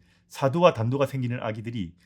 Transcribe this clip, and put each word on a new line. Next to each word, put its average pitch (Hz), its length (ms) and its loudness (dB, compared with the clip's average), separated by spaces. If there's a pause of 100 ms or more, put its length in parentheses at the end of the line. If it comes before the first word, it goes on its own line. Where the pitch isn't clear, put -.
(280)
사두와 160 460 4
단두가 127 320 0
생기는 123 360 -4
아기들이 113 520 -6 (120)